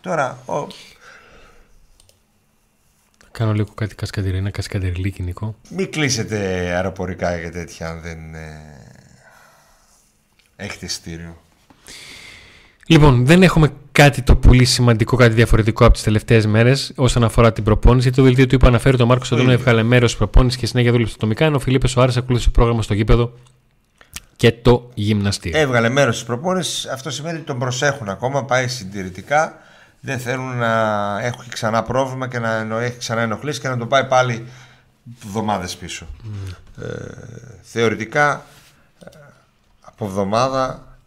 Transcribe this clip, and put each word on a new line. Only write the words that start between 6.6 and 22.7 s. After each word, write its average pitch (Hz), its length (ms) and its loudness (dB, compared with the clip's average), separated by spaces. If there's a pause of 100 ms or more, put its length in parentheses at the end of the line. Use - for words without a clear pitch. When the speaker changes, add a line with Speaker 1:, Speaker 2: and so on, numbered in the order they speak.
Speaker 1:
αεροπορικά 90 640 -4
για 82 120 -12
τέτοια, 82 380 -12
αν 82 120 -12
δεν, 80 340 -14
ε... 80 160 -16 (2000)
έχετε 98 300 -14
εισιτήριο. 85 520 -14 (1500)
Speaker 2:
Λοιπόν, 147 380 6
δεν 180 180 6
έχουμε 156 300 4 (180)
κάτι - 300 4
το - 140 6
πολύ 123 300 6
σημαντικό, 120 520 2
κάτι 117 160 6
διαφορετικό 110 520 2
από 113 80 8
τις - 100 0
τελευταίες 110 420 2
μέρες 117 500 2
όσον 123 280 2
αφορά 113 300 4
την 110 100 -6
προπόνηση. 123 480 4
Το 131 120 4
δελτίο 131 240 6
του 135 80 2
υπα 131 120 6
αναφέρει 123 260 4
ότι 123 100 2
ο - 20 4
Μάρκος 127 240 2
Speaker 1:
Το 123 60 0
Speaker 2:
Αντώνου 127 160 4
Speaker 1:
ίδιο. 123 100 2
Speaker 2:
έβγαλε 113 220 2
μέρος 120 340 2
προπόνησης 123 420 2
και 120 60 -4
συνέχεια 120 260 0
δούλεψε 117 260 0
ατομικά, 110 280 0
ενώ 151 100 0
ο 131 40 0
Φιλίππε 127 280 0
Σοάρες 123 300 2
ακολούθησε 123 320 0
το - 60 -2
πρόγραμμα 117 260 2